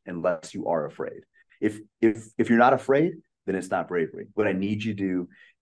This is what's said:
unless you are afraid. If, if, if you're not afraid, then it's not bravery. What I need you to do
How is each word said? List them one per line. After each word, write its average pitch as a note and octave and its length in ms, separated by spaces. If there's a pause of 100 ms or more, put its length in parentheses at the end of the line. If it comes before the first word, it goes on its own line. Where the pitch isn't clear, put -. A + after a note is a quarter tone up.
unless F2 480
you F#2 140
are D#2+ 180
afraid. - 360 (380)
If, G#2+ 200 (200)
if, A2 280 (100)
if A#2 120
you're A#2 80
not B2+ 160
afraid, C#3+ 400 (320)
then F#2+ 100
it's F2+ 140
not F2+ 180
bravery. F2 460
What G#2 120
I G2 60
need G2+ 320
you A2 100
to G2 80
do F2+ 260 (340)